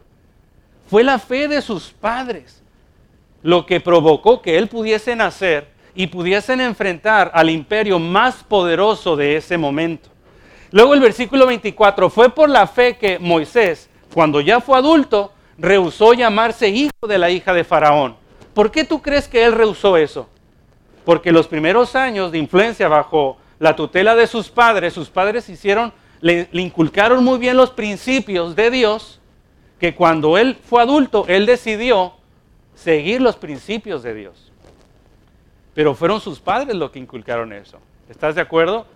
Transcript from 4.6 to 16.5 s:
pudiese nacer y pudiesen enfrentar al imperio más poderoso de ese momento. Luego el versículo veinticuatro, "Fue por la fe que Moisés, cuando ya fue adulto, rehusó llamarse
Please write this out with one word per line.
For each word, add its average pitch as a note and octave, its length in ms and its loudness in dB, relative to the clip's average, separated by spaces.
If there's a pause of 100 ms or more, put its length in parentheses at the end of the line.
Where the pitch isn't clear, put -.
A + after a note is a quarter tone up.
pudiese A3 480 -4
nacer F3 520 -2 (260)
y F#3 140 -4
pudiesen F#3+ 520 -4
enfrentar G3+ 720 -2
al D#3+ 140 4
imperio F#3+ 500 -2
más G3 460 -2
poderoso F#3 720 0
de C#3+ 200 0
ese D#3+ 200 -6
momento. D#3+ 540 -6 (600)
Luego A#3 220 6
el C#4+ 80 4
versículo B3+ 460 2
veinticuatro, G3+ 640 0
"Fue A#3+ 180 4
por D4+ 200 2
la A#3+ 180 4
fe B3 320 0
que F#3 200 -2
Moisés, E3+ 720 -2 (240)
cuando D3+ 300 2
ya G#3 180 2
fue C4 180 2
adulto, C4 540 0 (240)
rehusó F#3+ 560 2
llamarse A3+ 560 0